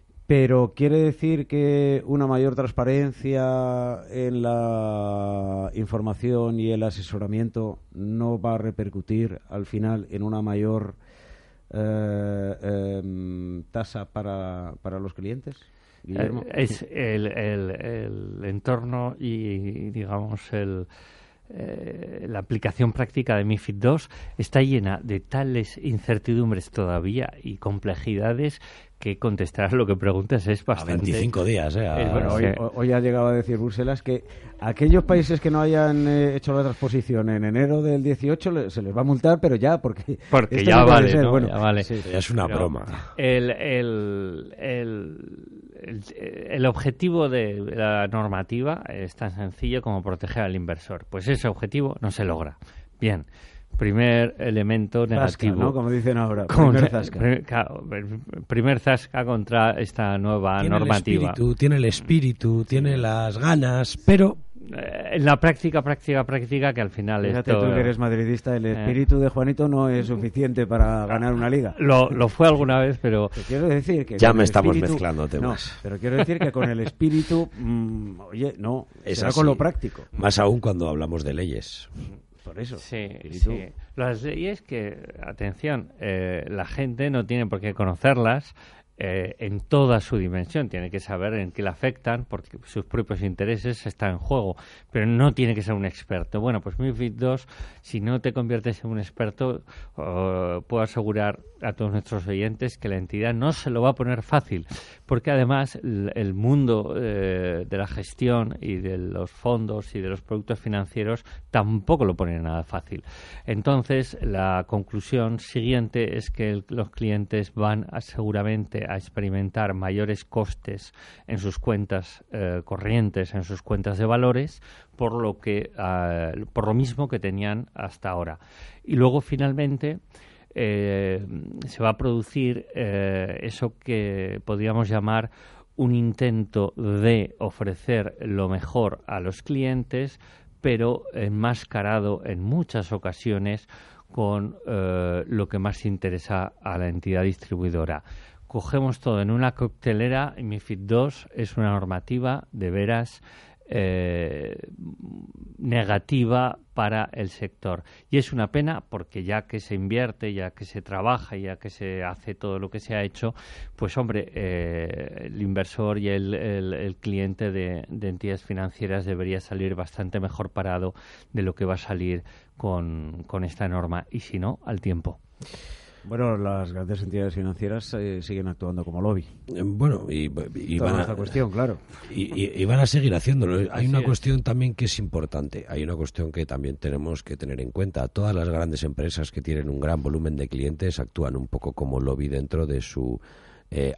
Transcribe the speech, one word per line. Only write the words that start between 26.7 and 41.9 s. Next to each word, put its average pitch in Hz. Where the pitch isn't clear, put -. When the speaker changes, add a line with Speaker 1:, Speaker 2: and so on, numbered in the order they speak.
Speaker 2:
todavía 92
y 101
complejidades 110
que 101
contestar 101
lo 123
que 98
preguntas 98
es 104
Speaker 3:
A -
Speaker 2:
bastante 87
Speaker 3:
veinticinco 110
días, 85
¿eh? 107
A 76
Speaker 2:
es, -
bueno, 107
Speaker 1:
Hoy, 110
Speaker 2:
sí. 95
Speaker 1:
hoy 123
ha 123
llegado 120
a 120
decir 117
Bruselas 123
que 127
aquellos 151
países 165
que 156
no 156
hayan, 151
eh, 143
hecho 139
la 139
transposición 120
en 107
enero 139
del 147
dieciocho 143
le, 139
se 113
les 98
va 123
a -
multar, 143
pero 147
ya, 139
porque 127
Speaker 2:
Porque 127
Speaker 1:
esto -
Speaker 2:
ya 117
Speaker 1:
no 123
puede 120
Speaker 2:
vale, 104
Speaker 1:
ser. -
Speaker 2:
¿no? 120
Speaker 1:
Bueno, 127
Speaker 2:
Ya 104
vale. 104
Speaker 1:
sí. 110